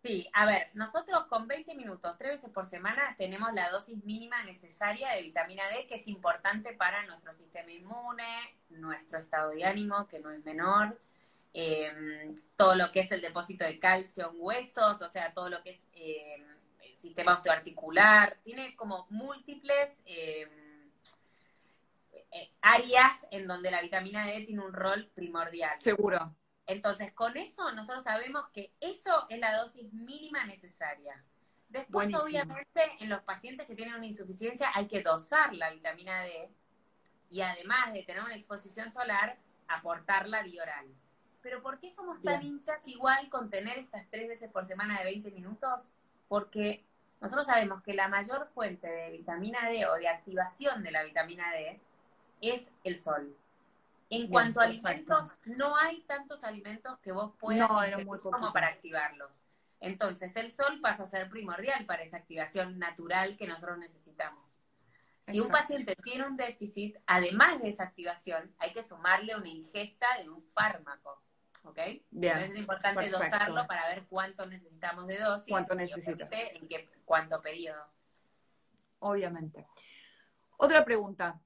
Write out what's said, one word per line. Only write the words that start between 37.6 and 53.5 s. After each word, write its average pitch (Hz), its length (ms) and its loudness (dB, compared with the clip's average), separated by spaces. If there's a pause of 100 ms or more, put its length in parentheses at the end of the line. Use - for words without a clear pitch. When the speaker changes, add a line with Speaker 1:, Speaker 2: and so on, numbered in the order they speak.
Speaker 1:
de 196 120 -8
tener 185 180 -8
una 226 140 -8
exposición 208 540 -12
solar, 220 480 0 (300)
aportarla 190 720 0
vía 175 200 -12
oral. 147 240 -10 (560)
Pero 247 180 -8
¿por 262 200 -10
qué 359 100 -16
somos 349 320 -10
tan 285 180 0
Speaker 2:
Bien. 285 140 -8
Speaker 1:
hinchas 302 320 -6
igual 262 420 2
con 240 220 -6
tener 208 280 -4
estas 214 300 -12
tres 226 200 -8
veces 226 220 -12
por 185 140 -2
semana 196 340 0
de 185 60 -2
veinte 202 280 -2
minutos? 220 580 -4 (380)
Porque 208 580 0 (340)
nosotros 254 260 0
sabemos 214 360 4
que 208 120 -6
la 196 140 4
mayor 220 380 -2
fuente 196 420 -6
de 165 220 -6
vitamina 185 580 -4
D 226 180 2
o 165 100 4
de 170 120 0
activación 185 760 -2
de 160 80 -6
la 156 100 2
vitamina 170 500 -4
D 160 280 -6 (600)
es 240 300 -4 (140)
el 175 120 -2
sol. 143 400 -4 (760)